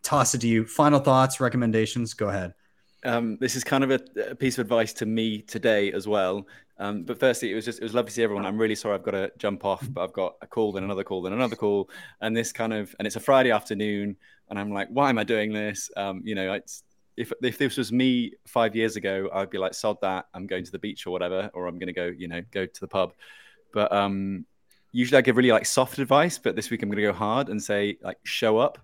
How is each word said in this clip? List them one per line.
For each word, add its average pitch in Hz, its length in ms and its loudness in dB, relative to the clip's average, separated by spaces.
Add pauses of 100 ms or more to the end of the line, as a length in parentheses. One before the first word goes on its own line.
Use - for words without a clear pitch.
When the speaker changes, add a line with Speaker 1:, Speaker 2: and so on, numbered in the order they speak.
Speaker 1:
toss - 300 2
it 117 80 -2
to 117 60 2
you. 113 160 4
Final 147 360 6
thoughts, 131 400 4
recommendations. 117 760 0
Go 104 140 -2
ahead. 92 260 -4 (500)
Speaker 2:
Um, 117 360 -2
this 127 160 -2
is 127 80 -6
kind 135 180 2
of 135 80 2
a, 131 100 4 (300)
a 135 60 -10
piece 131 220 -2
of - 20 -2
advice 113 320 2
to - 140 -4
me 110 360 -2
today 104 480 2
as 98 160 -6
well. 98 400 0 (320)
Um, 101 260 -6
but 117 160 -8
firstly, 120 320 2
it - 20 -4
was 110 100 -4
just, 117 140 -8
it - 60 -8
was 110 100 -8
lovely 117 140 0
to 110 60 -12
see 117 100 0
everyone. 101 200 -2
I'm 101 140 -4
really 110 160 2
sorry 104 220 -2
I've 92 80 -8
gotta 98 340 -2
jump 101 260 -4
off, 98 280 -2
but 87 100 -6
I've 95 100 -6
got 92 300 -4
a - 40 -18
call, 110 260 -2
then 92 100 -4
another 98 220 -4
call, 95 180 -6
then 90 100 -4
another 117 220 -2
call. 101 340 0 (320)
And 113 160 -2
this 117 160 -2
kind 113 200 -4
of, 107 260 -6
and 107 80 -4
it's 113 100 -6
a 110 40 -4
Friday 131 320 6
afternoon, 104 640 -2 (340)
and 104 80 -6
I'm 101 140 -6
like, 101 160 -4
"Why 139 220 2
am 120 80 2
I 107 60 0
doing 107 280 0
this?" 104 440 -6
Um, 98 280 -6
you 107 100 -6
know, 95 200 -2
it's, - 280 -12 (340)
if, 113 160 -8 (100)
if 123 160 -2
this 135 180 2
was 113 160 -2
me 123 400 2 (140)
five 113 280 2
years 110 220 0
ago, 95 360 -2
I'd 95 180 -4
be 101 80 -6
like, 92 160 -2
"Sod 104 260 -4
that, 95 340 -2
I'm 92 120 -12
going 92 180 -6
to 87 80 -14
the 98 60 -12
beach - 280 -10
or 92 40 -8
whatever, 90 440 -2
or 90 140 -8
I'm 87 100 -10
gonna 90 140 -8
go, 87 140 -4
you 87 200 -8
know, 85 240 -8
go 95 160 -4
to - 140 -18
the 98 80 -10
pub." 92 240 -2 (600)
But, 104 200 2
um, 98 520 0 (460)
usually 123 280 4
I - 20 12
give 123 160 4
really, 127 160 8
like, 110 140 4
soft - 320 2
advice, 143 400 4
but 92 180 -2
this 110 140 -4
week 117 120 -4
I'm 107 60 -2
gonna 104 140 0
go 104 100 2
hard 113 360 0
and 101 140 -4
say, 101 400 -2
like, - 220 -8
"Show 110 340 2
up." 131 260 2